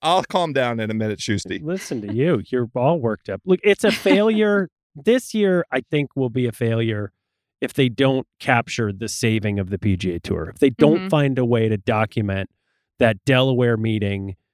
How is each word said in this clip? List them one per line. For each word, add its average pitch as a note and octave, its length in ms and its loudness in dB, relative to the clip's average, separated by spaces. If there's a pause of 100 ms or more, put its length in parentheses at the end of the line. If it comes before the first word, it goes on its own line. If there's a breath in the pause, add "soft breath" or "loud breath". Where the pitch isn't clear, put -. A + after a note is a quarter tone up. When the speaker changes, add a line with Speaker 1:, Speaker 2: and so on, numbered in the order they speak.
Speaker 1:
I'll F3 200 2
calm E3+ 300 -2
down B2 280 -2
in A2 100 -4
a G#2+ 40 -4
minute, G#2+ 240 -2
Shusty. G2 440 -4
Speaker 2:
Listen D#3 400 -8
to G2+ 100 -8
you. B2+ 360 0
You're B2 260 -2
all C3 260 0
worked A2 300 -6
up. G2 160 -8
Look, F#3 160 2
it's G3+ 220 2
a G#3 80 4
failure. G#3 840 2
Speaker 3:
<laughs> - 40 -20 (180)
Speaker 2:
This A3+ 380 0
year, F#3+ 380 2
I C3 80 -2
think, D3 340 -2
will C3 160 -2
be B2 160 -2
a A#2 60 -2
failure A2+ 580 -2 (500)
if B2+ 120 -6
they C3+ 160 2
don't C3+ 380 0 (120)
capture A#2 540 0
the G2+ 160 -8
saving G#2+ 500 -2
of F#2 120 -4
the G2 80 -2
P G2 180 0
G F#2 160 -2
A E2+ 80 -6
Tour, E2 300 -4
if - 80 -18
they C#3 120 4
don't D3+ 280 4
Speaker 3:
Mm-hmm. F#3 100 -6
Speaker 2:
find C#3 300 0
a B2+ 60 2
way A#2 240 2
to G#2+ 100 0
document G#2 720 -2 (480)
that A2+ 260 2
Delaware B2+ 540 2
meeting G2+ 580 -2 (180)